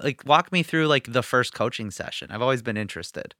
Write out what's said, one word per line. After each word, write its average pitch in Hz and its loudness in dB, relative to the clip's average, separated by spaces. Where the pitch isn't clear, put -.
Like, 143 -2
walk 151 4
me 180 2
through, 160 2
like, 139 2
the 120 2
first 123 2
coaching 110 -2
session. - -10
I've 110 -6
always 127 2
been 113 -4
interested. - -8